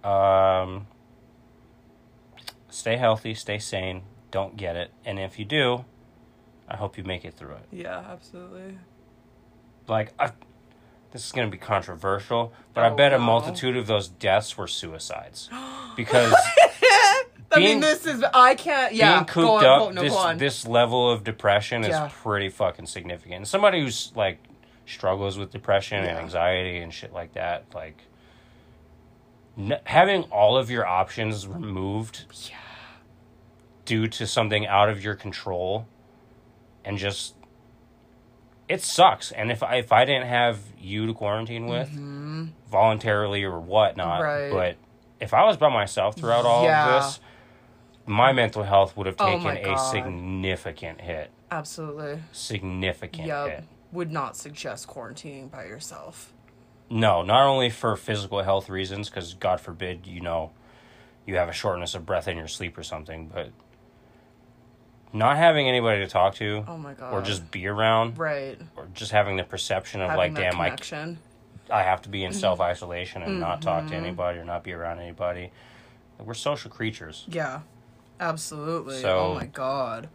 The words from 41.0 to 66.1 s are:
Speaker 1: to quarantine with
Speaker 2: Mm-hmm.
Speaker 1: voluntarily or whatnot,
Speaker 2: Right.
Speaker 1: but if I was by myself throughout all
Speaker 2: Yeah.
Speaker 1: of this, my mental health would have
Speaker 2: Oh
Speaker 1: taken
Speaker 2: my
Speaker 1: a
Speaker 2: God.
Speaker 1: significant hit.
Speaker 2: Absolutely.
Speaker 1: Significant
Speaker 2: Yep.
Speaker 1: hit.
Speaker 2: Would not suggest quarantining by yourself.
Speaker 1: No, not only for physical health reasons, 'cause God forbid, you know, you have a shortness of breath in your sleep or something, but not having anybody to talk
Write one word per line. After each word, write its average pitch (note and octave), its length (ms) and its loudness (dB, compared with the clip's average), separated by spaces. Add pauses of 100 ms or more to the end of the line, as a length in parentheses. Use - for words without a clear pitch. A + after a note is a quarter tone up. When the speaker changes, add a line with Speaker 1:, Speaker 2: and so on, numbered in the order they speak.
Speaker 1:
to A#2 60 -4
quarantine A2+ 540 -4
with B2 220 -4
Speaker 2:
Mm-hmm. D3 560 -10 (240)
Speaker 1:
voluntarily G#2 760 2
or F2 160 -6
whatnot, F2+ 600 2
Speaker 2:
Right. C#3+ 300 -4
Speaker 1:
but F2+ 260 -2 (420)
if G#2+ 160 -4
I F3 100 8
was G#3+ 120 6
by D3+ 120 6
myself G#2+ 460 0
throughout A#2+ 300 2
all A#2+ 180 6
Speaker 2:
Yeah. D3 340 6
Speaker 1:
of C#3 60 4
this, C#3 160 -6 (880)
my A#2+ 260 6
mental A2 300 2
health G2 340 4
would G2 80 -4
have F#2+ 140 -4
Speaker 2:
Oh G2+ 80 2
Speaker 1:
taken F3 160 0
Speaker 2:
my G2 160 -2
Speaker 1:
a G2 40 -8 (120)
Speaker 2:
God. - 160 0
Speaker 1:
significant F#2 1080 -6
hit. D#2+ 300 -10 (220)
Speaker 2:
Absolutely. D3+ 680 -10 (120)
Speaker 1:
Significant F#2 960 -8
Speaker 2:
Yep. C#3+ 200 -6
Speaker 1:
hit. D3 160 -10 (280)
Speaker 2:
Would E3+ 200 -8
not C#3+ 240 -6
suggest D3 520 -12
quarantining C3+ 640 -16
by B2+ 140 -16
yourself. - 680 -18 (560)
Speaker 1:
No, G#2+ 320 4
not A2+ 240 6
only C3 240 2
for A2+ 260 -2
physical G2+ 460 -4
health G2 260 0
reasons, F#2+ 440 -8
'cause F2 240 -12
God F#2 260 -2
forbid, F2+ 460 -12
you F2+ 140 -14
know, E2 280 -4 (800)
you F#2+ 80 -6
have F2 140 2
a - 40 -10
shortness F2+ 400 -4
of F2 140 -10
breath F2+ 200 -2
in F2+ 80 -6
your D#2+ 120 -10
sleep F2 280 -10
or F2 80 -16
something, D#2+ 440 -14
but D#2 240 -10 (1600)
not A#2+ 240 2
having D#3 300 6
anybody A#2 320 2
to G2 80 -4
talk F#2+ 280 2